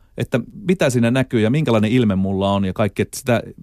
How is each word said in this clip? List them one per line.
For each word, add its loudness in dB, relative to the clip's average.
että -2
mitä 2
siinä 2
näkyy 0
ja 2
minkälainen 2
ilme 2
mulla 0
on 0
ja -2
kaikki. -2
Et -8
sitä, -2